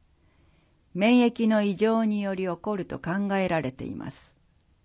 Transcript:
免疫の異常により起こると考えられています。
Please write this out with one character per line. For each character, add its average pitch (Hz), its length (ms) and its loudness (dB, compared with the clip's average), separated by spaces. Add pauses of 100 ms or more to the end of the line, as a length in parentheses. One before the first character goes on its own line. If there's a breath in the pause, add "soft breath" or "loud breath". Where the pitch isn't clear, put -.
(960)
免 233 240 4 (100)
疫 233 180 -2
の 220 140 4
異 202 140 0
常 226 300 2
に 208 180 -2
よ 196 100 -2
り 190 120 -4
起 175 120 -4
こ 208 180 -4
る 175 100 -6
と - 120 -10
考 196 380 -4
え 190 120 0
ら 165 140 0
れ 131 100 -4
て - 140 -12
い - 80 -8
ま - 160 -10
す。 - 260 -20 (500)